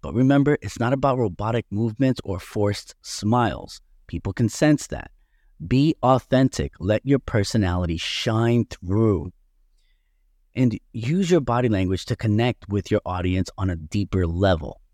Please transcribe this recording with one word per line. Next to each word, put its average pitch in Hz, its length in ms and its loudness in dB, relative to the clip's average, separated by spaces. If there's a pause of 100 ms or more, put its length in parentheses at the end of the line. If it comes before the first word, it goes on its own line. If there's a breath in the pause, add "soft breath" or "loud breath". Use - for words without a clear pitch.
But - 120 -10
remember, 139 480 4
it's - 180 -10
not 120 120 0
about 135 260 0
robotic 110 540 -2
movements 113 540 -2
or 98 140 -6
forced - 640 -4
smiles. 107 760 -2 (280)
People - 260 -6
can 113 160 0
sense 151 380 2
that. - 240 -12 (540)
Be 135 380 2
authentic. 127 760 2
Let 104 260 0
your 135 140 4
personality 90 760 0
shine 117 720 0
through. 98 680 0 (1200)
And 117 220 2 (140)
use 160 400 -2
your 175 80 6
body 123 300 0
language 92 380 0
to 123 100 -4
connect 113 500 0
with 101 240 -2
your 104 140 2
audience 90 520 -2
on 95 120 -2
a 85 80 -4
deeper 92 500 -2
level. 85 540 0 (120)